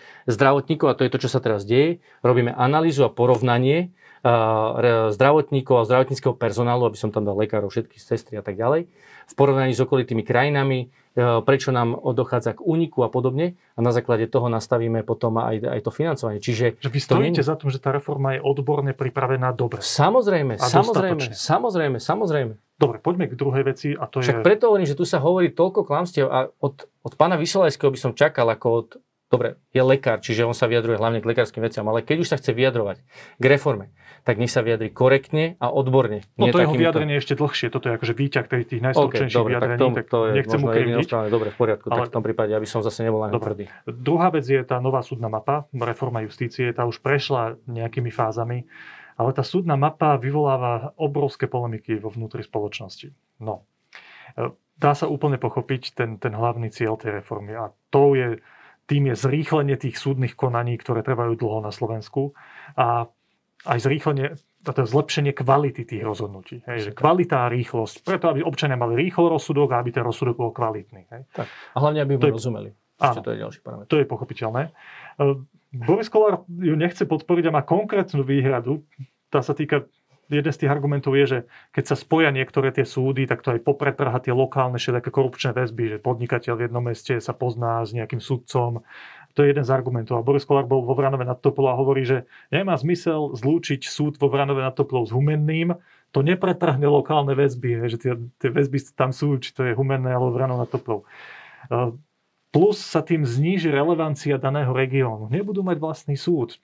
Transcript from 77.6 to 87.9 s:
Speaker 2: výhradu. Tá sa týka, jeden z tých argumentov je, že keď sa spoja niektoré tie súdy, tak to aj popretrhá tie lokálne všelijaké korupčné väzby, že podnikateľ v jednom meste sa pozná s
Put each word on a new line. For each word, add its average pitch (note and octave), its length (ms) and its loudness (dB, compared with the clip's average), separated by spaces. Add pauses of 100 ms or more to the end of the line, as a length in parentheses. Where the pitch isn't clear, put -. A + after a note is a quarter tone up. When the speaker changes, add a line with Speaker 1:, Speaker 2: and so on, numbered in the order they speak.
Speaker 2:
výhradu. C3+ 560 0 (480)
Tá C3+ 160 0
sa - 80 -2
týka, C#3+ 320 -2 (480)
jeden D3 160 0
z D3 160 -4
tých C#3 80 2
argumentov C#3+ 480 -2
je, C#3+ 80 6
že B2+ 120 -2 (360)
keď - 80 0
sa C#3 140 -2
spoja D#3+ 340 2
niektoré C3+ 400 0
tie C3 160 0
súdy, C3+ 400 -2
tak - 160 -4
to C3+ 80 0
aj A#2 80 0
popretrhá C3+ 640 0
tie C3+ 80 -2
lokálne B2+ 480 0
všelijaké B2 320 -4
korupčné C3+ 400 -2
väzby, A#2 380 -4
že G#2+ 100 -6
podnikateľ A#2+ 560 -2
v A2+ 80 -4
jednom A#2+ 160 -4
meste A#2+ 400 -4
sa - 160 -8
pozná A#2 480 -4
s G#2 80 -8